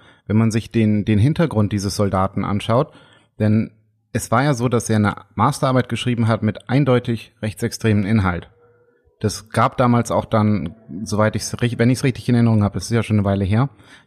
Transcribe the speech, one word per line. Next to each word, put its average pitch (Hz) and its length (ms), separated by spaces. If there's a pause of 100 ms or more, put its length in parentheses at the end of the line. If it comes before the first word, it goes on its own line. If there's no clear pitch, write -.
(260)
wenn 110 120
man 113 140
sich 110 200
den, 107 340
den 107 140
Hintergrund 113 540
dieses 98 220
Soldaten 95 500
anschaut, 113 480 (460)
denn 107 320 (420)
es - 180
war 120 120
ja 147 100
so, 120 160
dass 113 200
er 110 60
eine 104 200 (200)
Masterarbeit 131 540
geschrieben 117 380
hat 104 160
mit - 260
eindeutig 123 720
rechtsextremen 107 640
Inhalt. 95 440 (720)
Das - 280
gab - 260
damals 120 360
auch 104 120
dann, 104 520 (280)
soweit 107 320
ich's - 260
rich-, 117 160
wenn 117 120
ich's 131 160
richtig - 240
in 120 60
Erinnerung 113 280
habe, 98 120
das 90 100
ist - 60
ja 113 120
schon 107 140
eine 98 80
Weile 98 180
her. 110 260 (380)